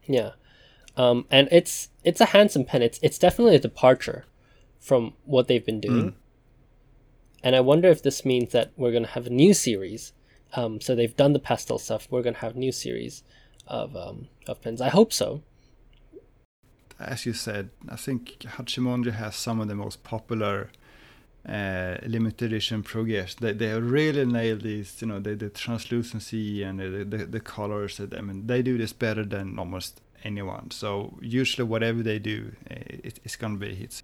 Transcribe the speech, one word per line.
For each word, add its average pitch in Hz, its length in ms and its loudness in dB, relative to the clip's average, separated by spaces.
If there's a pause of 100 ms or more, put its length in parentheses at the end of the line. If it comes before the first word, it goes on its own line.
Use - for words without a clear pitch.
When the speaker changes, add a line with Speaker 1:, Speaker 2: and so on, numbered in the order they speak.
Speaker 1:
Yeah. 113 280 0 (640)
Um, 123 340 4
and 135 200 8
it's, - 380 4 (160)
it's 170 160 2
a 220 60 10
handsome 196 380 6
pen. 123 180 2
It's, 117 180 0
it's 151 160 2
definitely 190 380 6
a 131 60 8
departure - 680 2 (540)
from 120 340 0 (100)
what 127 240 4
they've 123 160 4
been 110 160 -4
doing. 104 300 0
Speaker 2:
Mm. - 40 -18 (1300)
Speaker 1:
And 127 140 4
I 127 40 6
wonder 156 280 6
if 160 140 6
this - 220 0
means 123 280 2
that 117 240 2
we're 123 160 0
gonna 117 140 0
have 120 200 -10
a 120 40 -10
new 156 240 8
series. - 580 -2 (420)
Um, 110 260 -4
so 127 160 0
they've 117 200 2
done 143 160 6
the 135 60 4
pastel 117 400 -2
stuff. - 320 -6
We're 123 120 0
gonna 117 160 -2
have 117 180 -8
new 127 160 -2
series 58 500 -8 (460)
of, 110 260 -8
um, 104 320 -14 (220)
of - 120 -10
pens. 117 200 -8
I 127 80 0
hope 208 240 6
so. - 300 -4 (1600)
Speaker 2:
As - 260 -10
you 117 100 -4
said, 104 360 -8 (180)
I - 60 -12
think 123 460 -8
Hachimonji 123 720 -4
has 107 240 -8
some 113 240 -4
of 107 80 -4
the 101 80 -6
most 104 260 -10
popular, 107 680 -4 (800)
uh, 92 560 -6
limited 113 480 -2
edition 110 300 -4
Pro 113 220 -6
Gears. 101 320 -4
They, 113 160 -2
they 107 280 -2
really 139 460 2
nailed 113 360 0
these, 104 380 -8
you 113 60 -8
know, 104 140 -6
the, 104 160 -6
the 104 140 -8
translucency 110 1120 -6
and 95 160 -8
the, 95 240 -6
the, 104 220 -6
the 113 140 -8
colors. 104 600 -8
I - 200 -10
mean, 101 280 -10
they 123 120 2
do 127 160 0
this 110 160 -4
better 110 320 -2
than 98 340 -8
almost 92 440 -10 (200)
anyone. 101 480 -10
So 104 520 -8
usually 123 440 0
whatever 113 360 -2
they 107 160 -2
do, 107 340 -8 (180)
uh, - 40 -12
it, - 500 -16
it's - 120 -12
gonna 107 200 -6
be 101 180 -8
hits. - 300 -14